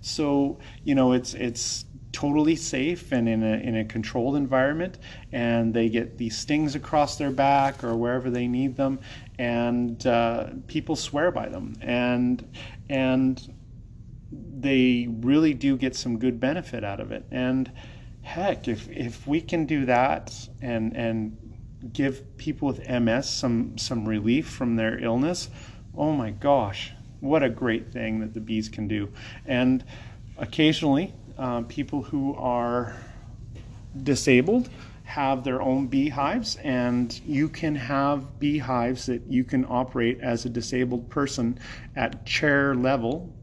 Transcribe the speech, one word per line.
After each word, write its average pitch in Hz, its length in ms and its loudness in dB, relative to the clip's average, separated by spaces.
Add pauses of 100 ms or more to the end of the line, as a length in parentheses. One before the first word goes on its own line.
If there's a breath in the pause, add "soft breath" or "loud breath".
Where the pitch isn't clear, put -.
So, 143 560 2 (260 loud breath)
you 147 100 2
know, 131 180 6
it's, 127 220 2
it's - 520 -4 (260)
totally 151 440 4
safe 151 560 -2
and 117 160 4
in 110 140 4
a, 110 140 2
in 110 200 -2
a 110 80 0
controlled 120 520 -2
environment, 143 640 2 (340 loud breath)
and 117 400 2
they 113 160 4
get 113 300 -2
these 113 180 -4
stings 147 380 0
across 147 420 2
their 143 140 0
back 135 520 4
or 117 140 0
wherever 123 340 0
they 123 160 0
need 123 300 0
them, 135 240 0 (380 loud breath)
and, 120 680 0
uh, 117 420 4 (180)
people 156 300 -2
swear 160 340 0
by - 180 -4
them, - 320 -8
and, 123 640 2 (440 loud breath)
and 131 640 2 (800)
they 127 760 2 (140)
really 151 320 6
do 135 240 2
get 131 180 0
some 117 240 -2
good 120 220 2
benefit 131 420 -2
out 101 180 -4
of 107 120 -6
it. 110 180 -8
And 127 400 0 (520 loud breath)
heck, 180 440 -2
if, 113 220 -4
if - 380 -8
we 147 160 2
can 160 240 0
do 143 180 2
that 127 500 2 (280)
and, 113 340 -2
and 113 400 -2 (560)
give - 460 -2
people 147 300 -2
with 123 120 -2
M 123 280 2
S 123 220 2
some, 120 460 0
some 110 320 -2
relief 113 400 2
from 117 280 0
their 113 220 0
illness, 135 520 0 (440 loud breath)
oh 151 180 0
my 123 180 -2
gosh, 110 640 2 (280)
what 143 220 4
a 127 80 4
great 113 420 0
thing 110 280 -2
that 107 120 -6
the 110 80 -6
bees 107 280 -2
can 104 200 -6
do. 101 220 0 (340 loud breath)
And 127 400 2 (540 loud breath)
occasionally, 156 720 4 (260)
uh, 123 240 -2
people 139 400 -4
who 139 320 -2
are 120 640 0 (1040 loud breath)
disabled 143 680 6 (360 loud breath)
have 135 380 0
their 131 200 0
own 131 240 2
beehives, 135 680 0
and 123 680 0
you 151 240 2
can 156 260 -2
have 139 640 0
beehives 127 680 0
that 120 200 -2
you 127 160 2
can 127 240 2
operate 123 540 0
as 120 240 0
a 123 60 -2
disabled 123 580 -2
person 131 500 0 (380 loud breath)
at - 300 -2
chair 139 480 4
level 127 580 0 (100)